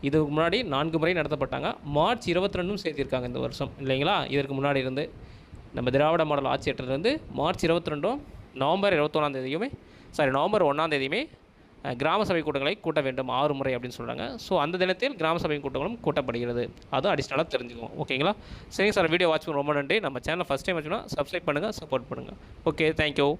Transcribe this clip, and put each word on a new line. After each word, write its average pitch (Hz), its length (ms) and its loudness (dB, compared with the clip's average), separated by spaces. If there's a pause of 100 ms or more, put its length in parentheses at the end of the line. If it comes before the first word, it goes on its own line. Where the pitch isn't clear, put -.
இதுக்கு 147 320 2
முன்னாடி 170 300 2
நான்கு 160 340 0
முறை 160 160 2
நடத்தப்பட்டாங்க. 143 720 -2
மார்ச் 160 440 2
இருபத்தி 185 320 0
ரெண்டும் 185 240 -2
சேர்த்திருக்காங்க 135 420 -2
இந்த 123 140 -6
வருஷம், 135 300 -4 (100)
இல்லைங்களா? 139 520 0
இதற்கு 135 320 -2
முன்னாடி 143 120 2
இருந்து 131 340 -2 (640)
நம்ம 123 160 0
திராவிட 156 360 4
மாடல் 143 200 0
ஆட்சியேற்றத்திலிருந்து 135 760 0 (100)
மார்ச் 160 320 0
இருபத்தி 165 280 2
ரெண்டும் 180 280 -2 (340)
நவம்பர் 185 400 2
இருபத்தொன்னாம் 147 420 2
தேதியுமே, 143 360 -4 (380)
சாரி, 143 220 2
நவம்பர் 175 340 4
ஒண்ணாம் 151 260 2
தேதியுமே, 151 360 0 (560)
அஹ், 135 120 -4
கிராம 160 280 2
சபை 175 180 2
கூட்டங்களை 147 380 0
கூட்ட 156 220 0
வேண்டும் 131 260 -2
ஆறு 135 260 2
முறை 135 220 0
அப்படின்னு 123 220 -6
சொல்றாங்க. 120 380 -6
So, - 240 0
அந்த 156 180 0
தினத்தில் 185 380 0
கிராம 160 220 0
சபை 160 220 -2
கூட்டங்களும் 143 440 -4
கூட்டப்படுகிறது. 120 680 0 (200)
அது 139 200 0
அடிஷ்னலாக 147 400 0
தெரிஞ்சுக்குவோம். 120 400 -6 (160)
ஓகேங்களா? 180 280 0 (440)
சரிங்க 196 120 4
சார், 180 200 2
வீடியோ 175 200 4
வாட்ச் 156 160 2
பண்ண 147 140 0
ரொம்ப 143 140 2
நன்றி. 143 260 2
நம்ம 139 200 -4
சேனலை 170 300 -2
ஃபஸ்ட் 139 140 0
டைம் 175 160 0
வச்சோம்னா 156 260 -4 (100)
சப்ஸ்கிரைப் 151 300 -4
பண்ணுங்க, 165 260 0 (140)
சப்போர்ட் 131 240 -2
பண்ணுங்க. 127 220 -8 (340)
ஓகே, 160 180 2
தேங்க்யூ. 151 560 2